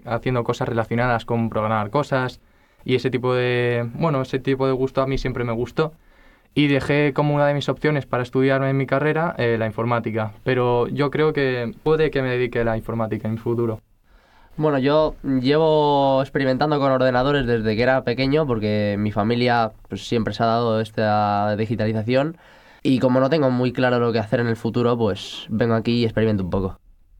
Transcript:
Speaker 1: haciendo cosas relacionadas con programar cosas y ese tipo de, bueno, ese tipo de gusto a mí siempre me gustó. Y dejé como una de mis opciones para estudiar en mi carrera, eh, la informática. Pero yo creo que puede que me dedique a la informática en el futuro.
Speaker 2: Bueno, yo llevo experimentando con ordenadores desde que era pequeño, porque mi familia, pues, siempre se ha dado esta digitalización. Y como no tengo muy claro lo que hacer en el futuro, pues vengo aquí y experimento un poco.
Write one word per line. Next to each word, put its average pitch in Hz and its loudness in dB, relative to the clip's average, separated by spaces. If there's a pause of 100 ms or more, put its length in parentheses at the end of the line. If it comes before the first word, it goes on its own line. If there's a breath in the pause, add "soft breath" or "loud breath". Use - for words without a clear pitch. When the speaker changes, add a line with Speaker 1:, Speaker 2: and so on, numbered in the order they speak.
Speaker 1:
haciendo 117 -2
cosas 123 -2
relacionadas 117 -2
con 117 -2
programar 107 -2
cosas 127 -2 (420 soft breath)
y 127 0
ese 127 0
tipo 127 -2
de, 123 0
bueno, 147 0
ese 131 -4
tipo 135 0
de 131 2
gusto 131 -2
a 131 0
mí 135 -2
siempre 120 -4
me 117 -4
gustó. 117 -2 (600 soft breath)
Y 147 2
dejé 143 2
como 147 2
una 143 2
de 143 2
mis 143 -2
opciones 143 -2
para 123 -2
estudiar 135 2
en 135 0
mi 135 0
carrera, 151 0
eh, 117 0
la 110 -2
informática. 113 -2 (100)
Pero 123 0
yo 135 -2
creo 151 0
que 127 -2 (100)
puede 156 2
que 139 -2
me 131 -2
dedique 123 -2
a 117 0
la 113 0
informática 110 -4
en 110 -2
el 110 -6
futuro. 117 -2 (760 soft breath)
Speaker 2:
Bueno, 151 0
yo 147 2
llevo 143 2
experimentando 139 0
con 139 2
ordenadores 131 2
desde 110 0
que 110 0
era 131 2
pequeño, 135 0
porque 107 0
mi 104 -2
familia, 117 0 (180)
pues, - -10
siempre 107 -2
se 117 -2
ha - 2
dado 117 2
esta 107 0
digitalización. 110 0 (460 loud breath)
Y 131 2
como 127 4
no 131 2
tengo 147 2
muy 123 0
claro 123 2
lo 117 0
que 113 0
hacer 110 -2
en 120 0
el 113 0
futuro, 117 0
pues 101 -4
vengo 113 0
aquí 113 0
y 120 2
experimento 110 0
un 85 -4
poco. 95 -4 (400)